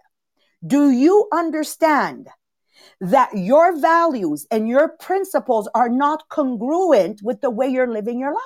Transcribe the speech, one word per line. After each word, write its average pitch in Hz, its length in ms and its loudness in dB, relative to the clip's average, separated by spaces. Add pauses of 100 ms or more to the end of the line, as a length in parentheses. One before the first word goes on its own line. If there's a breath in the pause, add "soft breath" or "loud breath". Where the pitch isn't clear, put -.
(680)
Do 285 220 2
you 302 420 4
understand 302 960 -2 (720 soft breath)
that 233 340 2
your 285 460 2
values 269 720 0
and 220 160 -2
your 277 220 2
principles 311 840 -4
are 240 140 2
not 285 400 -2
congruent 254 960 0
with 240 160 -6
the 262 100 -4
way 254 200 -4
you're 254 180 -2
living 233 320 -6
your 285 160 -6 (100)